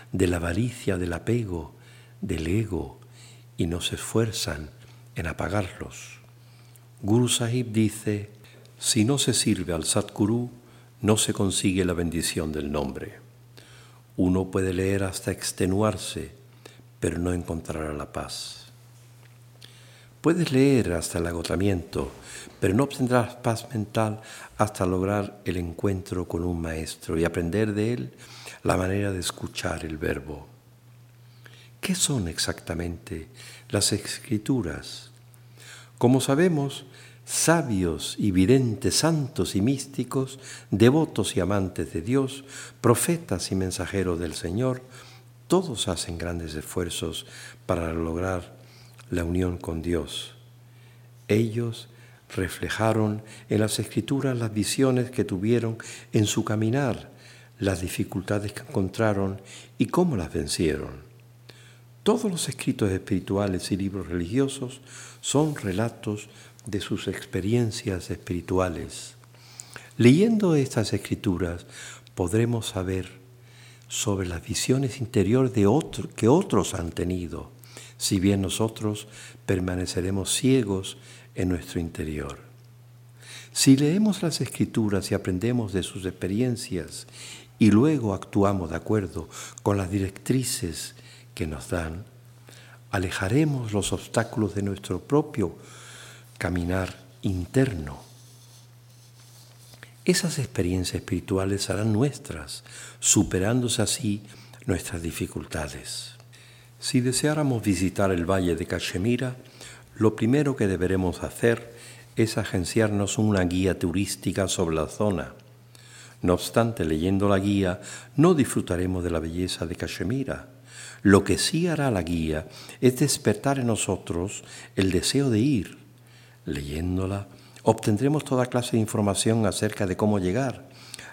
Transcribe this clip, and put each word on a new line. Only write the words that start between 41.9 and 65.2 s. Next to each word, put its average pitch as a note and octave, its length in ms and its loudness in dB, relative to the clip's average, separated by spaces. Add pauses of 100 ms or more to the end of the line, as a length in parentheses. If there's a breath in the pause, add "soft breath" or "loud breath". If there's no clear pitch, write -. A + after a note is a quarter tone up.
de E2 80 -4
Dios, B2 440 -2 (360 loud breath)
profetas A#2 720 2
y - 20 0
mensajeros F#2 640 -2
del E2+ 160 -4
Señor, B2+ 480 -2 (640 loud breath)
todos E3 400 2
hacen F2 280 -4
grandes E2+ 380 -6
esfuerzos D#2+ 720 -6 (400 loud breath)
para E2+ 260 -2
lograr E2+ 640 -4 (540 loud breath)
la F2 140 -2
unión F2+ 340 0
con E2 240 -6
Dios. D#2+ 520 -4 (920 soft breath)
Ellos A2+ 600 0 (460 loud breath)
reflejaron G#2+ 880 0 (260 loud breath)
en G#2+ 120 2
las G#2+ 180 0
escrituras B2+ 580 -2
las A2+ 160 -2
visiones B2 580 2
que G#2 140 0
tuvieron A2 540 0 (340 loud breath)
en G#2+ 140 4
su G#2+ 180 0
caminar, A2 680 0 (460 loud breath)
las F#2+ 220 0
dificultades G2 720 -4
que - 100 -12
encontraron G2 800 0 (380 loud breath)
y A#2+ 80 2
cómo E3+ 300 2
las D#2+ 160 -4
vencieron. D2 720 -2 (1000 loud breath)
Todos A3+ 280 4
los E3 200 -2
escritos A#2 400 0
espirituales F#2+ 800 0
y G2 40 2
libros F#2+ 320 -4
religiosos B2 720 -2 (420 loud breath)